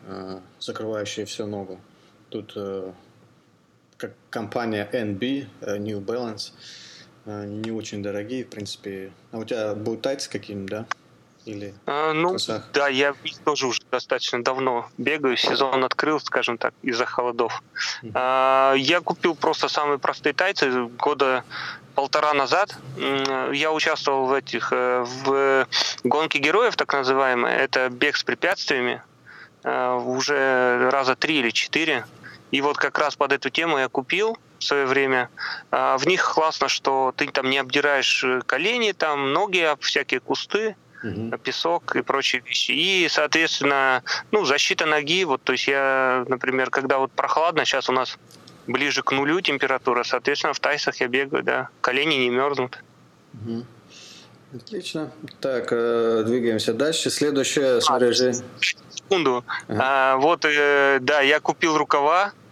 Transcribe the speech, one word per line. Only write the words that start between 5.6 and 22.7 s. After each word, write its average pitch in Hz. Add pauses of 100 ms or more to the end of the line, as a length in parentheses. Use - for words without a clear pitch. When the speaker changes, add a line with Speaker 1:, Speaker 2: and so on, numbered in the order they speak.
Speaker 1:
э, 101
New 104
Balance, 110 (760)
э, 104
не 107
очень 107
дорогие, 104
в -
принципе. 98 (220)
А 113
у 110
тебя 107
будут 113
тайцы 135
какие-нибудь, 98
да? 107 (600)
Или 101 (120)
Speaker 2:
А, 151
ну, 160
Speaker 1:
в -
трусах? 117 (100)
Speaker 2:
да, 143
я 139
в -
них 156 (100)
тоже 139
уже 120 (120)
достаточно 123
давно 131 (120)
бегаю. 135
Сезон 135
открыл, 147
скажем 123
так, 120 (100)
из-за 123
холодов. 120 (420)
Speaker 1:
Мгм. 113
Speaker 2:
А, 131
я 147
купил 175
просто 156
самые 147
простые 143
тайцы 180 (280)
года 135 (500)
полтора 151
назад. 147 (200)